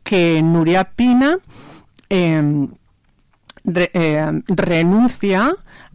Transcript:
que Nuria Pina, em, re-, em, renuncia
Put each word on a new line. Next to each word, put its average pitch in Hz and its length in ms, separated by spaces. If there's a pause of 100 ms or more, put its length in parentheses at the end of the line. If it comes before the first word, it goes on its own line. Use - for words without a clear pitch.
que 170 380
Nuria 165 420
Pina, 247 540 (720)
em, 156 580 (960)
re-, 175 300
em, 156 520
renuncia 196 1120 (380)